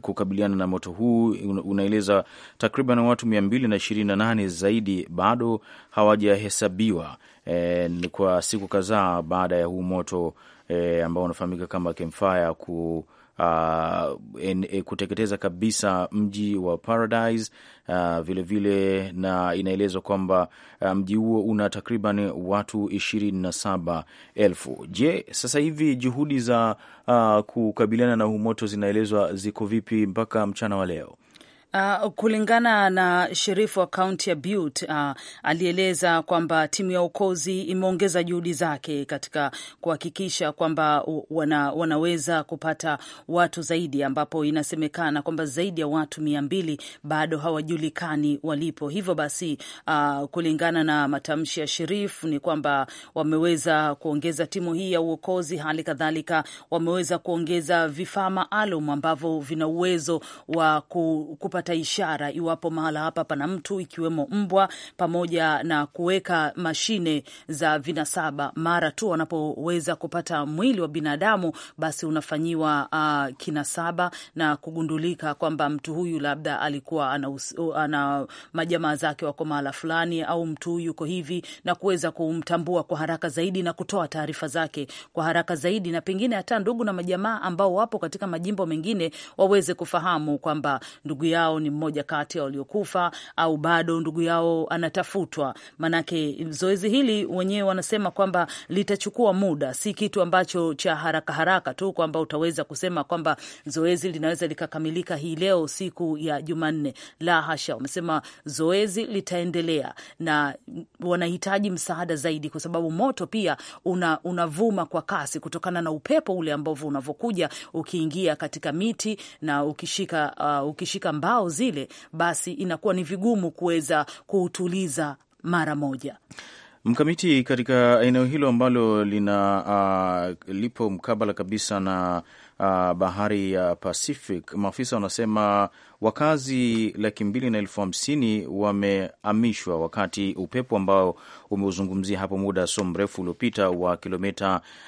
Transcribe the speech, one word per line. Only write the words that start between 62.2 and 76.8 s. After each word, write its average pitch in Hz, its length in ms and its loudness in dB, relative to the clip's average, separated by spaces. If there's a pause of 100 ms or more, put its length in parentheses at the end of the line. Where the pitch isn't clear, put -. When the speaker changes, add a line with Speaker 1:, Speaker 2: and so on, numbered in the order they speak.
Speaker 2:
iwapo 165 380 -2
mahala 156 300 -2
hapa 160 240 -2
pana 147 220 -2
mtu, 190 340 -4
ikiwemo 165 500 -2
mbwa, 190 380 4 (280)
pamoja 165 640 2
na 151 240 2
kuweka 175 720 0
mashine 165 680 -2 (240)
za 156 300 2
vinasaba. 147 760 -2
Mara 165 360 2
tu 214 180 -4
wanapoweza 160 880 -2
kupata 160 500 -4
mwili 185 340 2
wa 160 80 -2
binadamu, 160 640 0 (260)
basi 156 280 -4
unafanyiwa, 156 840 0
ah, 147 440 0
kinasaba 165 720 -2 (240)
na 156 220 2
kugundulika 160 760 -2
kwamba 151 340 0
mtu 151 260 -4
huyu 165 260 -2
labda 147 400 -2
alikuwa 143 520 -2